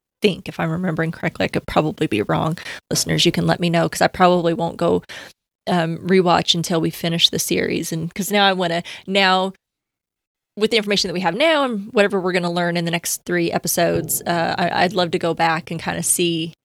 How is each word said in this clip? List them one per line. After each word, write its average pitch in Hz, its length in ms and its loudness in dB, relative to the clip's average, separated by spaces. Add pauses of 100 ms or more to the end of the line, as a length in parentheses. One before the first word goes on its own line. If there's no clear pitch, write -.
(220)
think, 185 260 0
if - 100 -10
I'm 170 120 -2
remembering 165 420 -2
correctly, - 320 -4
I - 40 -2
could - 180 -4
probably 160 400 0
be - 160 0
wrong. 160 340 0 (340)
Listeners, 160 360 0
you 165 60 4
can 170 140 0
let 165 140 0
me 170 80 0
know 165 180 2
'cause - 140 -6
I 175 80 4
probably 180 460 4
won't 165 240 -4
go, 175 240 2 (640)
um, 165 320 0
rewatch 175 560 4
until 165 260 0
we 170 80 0
finish 175 400 0
the 165 100 -4
series. - 540 -2
And 165 220 -6
'cause 190 180 -6
now 202 140 4
I 196 80 4
wanna, 170 280 -2 (240)
now 190 460 2 (1040)
with 214 140 0
the 233 60 2
information 202 320 0
that 165 60 -6
we 180 60 -4
have 175 140 0
now 294 300 2
and 220 280 -4
whatever 202 280 2
we're 180 120 0
gonna 175 180 0
learn 175 260 0
in 170 80 0
the 170 60 -2
next - 360 -4
three 170 240 0
episodes, 170 760 0
uh, 170 300 0
I, - 280 0
I'd 180 80 0
love 180 200 0
to 180 60 -2
go 165 160 -2
back 165 360 -2
and 165 120 -8
kinda 170 200 -6
see, 165 500 -2 (120)